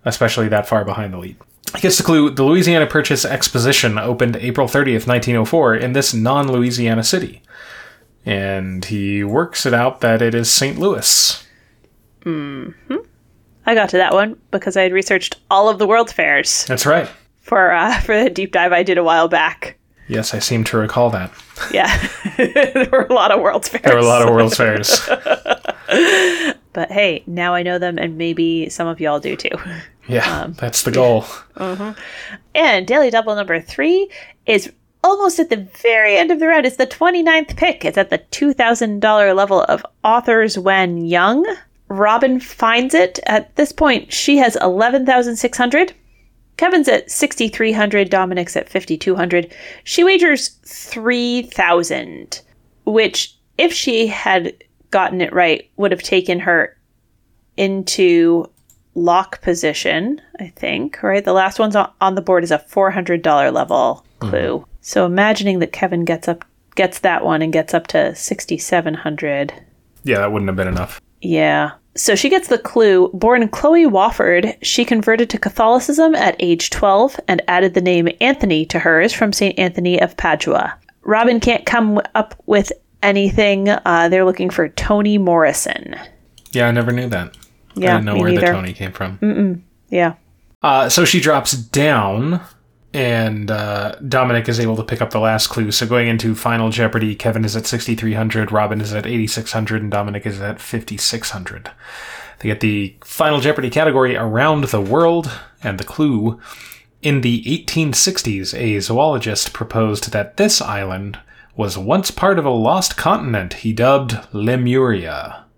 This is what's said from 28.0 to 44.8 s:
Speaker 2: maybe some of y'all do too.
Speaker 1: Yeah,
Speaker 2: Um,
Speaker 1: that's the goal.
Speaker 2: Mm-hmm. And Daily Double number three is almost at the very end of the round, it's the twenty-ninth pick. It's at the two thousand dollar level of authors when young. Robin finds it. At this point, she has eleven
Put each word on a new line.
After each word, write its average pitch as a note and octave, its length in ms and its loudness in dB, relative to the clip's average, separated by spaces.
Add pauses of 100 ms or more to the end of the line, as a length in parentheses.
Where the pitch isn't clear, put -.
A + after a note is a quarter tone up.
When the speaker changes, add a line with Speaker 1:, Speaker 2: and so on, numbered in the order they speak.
Speaker 2:
maybe E3 500 -2
some E3+ 180 -6
of D#3+ 120 -6
y'all D3 200 -2
do - 160 -6
too. - 140 -6 (580)
Speaker 1:
Yeah, F2 340 -2
Speaker 2:
Um, E3+ 120 -10
Speaker 1:
that's - 300 -6
the A#2+ 80 0
goal. A#2+ 320 4 (320)
Speaker 2:
Mm-hmm. F#3+ 360 -8 (600)
And B3 320 2
Daily C4 240 2
Double A3 240 0
number G3 260 -2
three F4 480 0 (380)
is - 260 0 (360)
almost G4 320 2
at D#4+ 100 0
the G3+ 180 -4 (140)
very A#3 360 4
end E4+ 140 2
of D4+ 80 2
the D#4+ 80 2
round, D#4 180 4
it's B3 120 -2
the C4 80 2
twenty-ninth D#4+ 720 0
pick. - 300 -2
It's - 120 0
at F#3+ 120 0
the - 80 0 (120)
two C#4+ 240 0
thousand A3+ 460 0
dollar G#3 340 4
level G3 300 4
of - 220 0 (180)
authors A3 560 2
when F3+ 460 0
young. F#3+ 400 2 (420)
Robin A#3 540 2
finds A#3 520 0
it. - 320 2
At - 300 -2
this D4 160 2
point, C#4 400 0
she - 260 2
has B3 200 4
eleven A#3 480 2